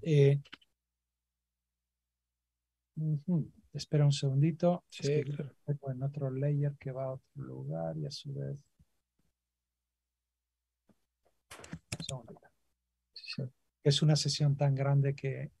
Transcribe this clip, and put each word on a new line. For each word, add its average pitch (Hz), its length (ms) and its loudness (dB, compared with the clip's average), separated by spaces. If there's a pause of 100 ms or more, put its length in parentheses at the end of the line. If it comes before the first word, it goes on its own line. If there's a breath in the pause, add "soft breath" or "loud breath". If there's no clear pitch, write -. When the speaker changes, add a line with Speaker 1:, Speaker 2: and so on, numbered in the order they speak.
Speaker 1:
eh, 143 400 6 (2500)
ujú, 156 560 -2 (220)
espera 147 320 2
un 143 60 6
segundito. 156 800 2
Speaker 2:
Sí, - 140 -16
Speaker 1:
Es 139 60 0
que 147 220 2
Speaker 2:
claro. 143 220 -8 (120)
Speaker 1:
tengo 143 260 -4
en 127 120 -6
otro 139 280 -4
layer 143 480 0
que 139 120 -10
va 131 140 -8
a 131 80 -6
otro - 300 -16
lugar 135 540 -8
y 151 80 -6
a 143 60 -8
su 139 220 -12
vez, 139 240 -6 (3500)
un - 60 -12
segundito. - 360 -12 (720)
Speaker 2:
Sí, - 100 -20 (120)
sí. 135 80 -6 (400)
Speaker 1:
Es 143 180 4
una 156 140 6
sesión 143 420 2
tan 139 180 2
grande 139 400 2
que, 135 440 -6